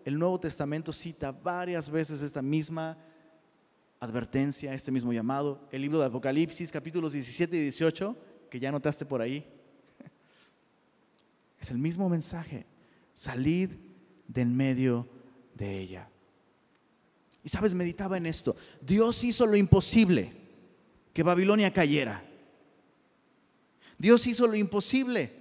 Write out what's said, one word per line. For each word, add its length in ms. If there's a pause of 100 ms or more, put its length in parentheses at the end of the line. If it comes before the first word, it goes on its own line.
el 160
Nuevo 200
Testamento 520
cita 400
varias 580
veces 320
esta 200
misma 560 (1000)
advertencia, 760
este 180
mismo 220
llamado. 580
El 120
libro 160
de 60
Apocalipsis, 680
capítulos 420
diecisiete 420
y 60
dieciocho, 560 (320)
que 100
ya 120
notaste 340
por 160
ahí, 260 (520)
<laughs> 1600
es 120
el 60
mismo 320
mensaje: 560 (480)
"Salid 580 (560)
de 140
en 140
medio 520 (460)
de 260
ella". 300 (1300)
Y, 60
¿sabes? 240
Meditaba 440
en 80
esto. 300 (260)
Dios 420
hizo 220
lo 100
imposible, 760 (840)
que 100
Babilonia 500
cayera. 540 (1700)
Dios 260
hizo 220
lo 80
imposible, 840